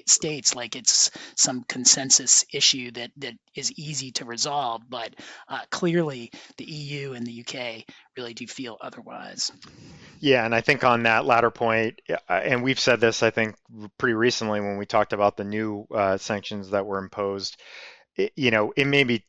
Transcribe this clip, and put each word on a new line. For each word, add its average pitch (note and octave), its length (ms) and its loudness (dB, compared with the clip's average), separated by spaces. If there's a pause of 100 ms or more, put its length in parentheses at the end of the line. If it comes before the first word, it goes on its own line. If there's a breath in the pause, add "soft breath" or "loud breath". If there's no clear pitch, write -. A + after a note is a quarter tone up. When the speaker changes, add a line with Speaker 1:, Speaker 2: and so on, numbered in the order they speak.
Speaker 1:
States D3+ 480 0
like A#2+ 200 -10
it's - 360 2 (240 loud breath)
some B2+ 320 0
consensus C3 840 4
issue C3+ 400 0
that, A#2+ 260 -10
that B2+ 160 -10 (200)
is C#3 240 -6
easy C#3+ 360 -8
to - 120 -8
resolve. A#2 640 -4
But, A#2 240 -10 (360 loud breath)
uh, C3 100 -8 (100)
clearly D#3 640 -2 (260 loud breath)
the - 80 -14
E C#3+ 360 -10
U C3+ 120 -10
and A#2+ 140 -8
the A#2+ 40 -10
U A#2 120 -14
K A#2 420 -10 (300 loud breath)
really A#2+ 180 -10
do A#2 120 -12
feel A#2 340 -12
otherwise. - 720 -10 (680 loud breath)
Speaker 2:
Yeah, C3 260 6
and A2+ 80 0
I A#2 80 4
think C3+ 220 2
on A#2+ 200 6
that A#2 220 6
latter A#2 240 6
point, A2+ 500 0 (100)
uh, E2 60 -2 (140)
and B2 320 2
we've B2+ 180 0
said A#2 220 4
this, A2+ 220 4
I A2+ 80 4
think, A2 240 -2 (260)
r-, G#2 160 -14
pretty B2 160 0
recently A2 480 0
when G2+ 160 -2
we G2+ 80 -6
talked G#2+ 280 2
about G2+ 220 2
the G#2 80 -6
new, G#2+ 500 -6
uh, G2 240 2
sanctions G2+ 520 -6
that G2 160 0
were G2 140 -4
imposed, G2 600 -6 (560 loud breath)
it, F#2+ 200 -2
you B2+ 160 2
know, A2 260 2
it C#3 80 4
may C#3 180 4
be A#2+ 260 0